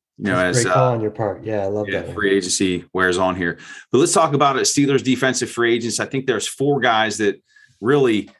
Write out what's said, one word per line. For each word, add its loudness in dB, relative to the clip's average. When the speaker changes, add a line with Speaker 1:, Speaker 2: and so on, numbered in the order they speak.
Speaker 1:
You -10
know, 0
Speaker 2:
That's 0
a 2
Speaker 1:
as, 0
Speaker 2:
great 0
call 4
Speaker 1:
uh, 0
Speaker 2:
on -4
your -2
part. -6
Yeah, -4
I -2
love -4
Speaker 1:
yeah, -4
Speaker 2:
that -12
one. -12
Speaker 1:
free 0
agency 0
wears 2
on 0
here. -4
But 4
let's 2
talk 2
about 2
it. 0
Steelers 2
defensive 0
free 0
agents. -4
I -2
think -6
there's -2
four -2
guys 0
that 0
really 2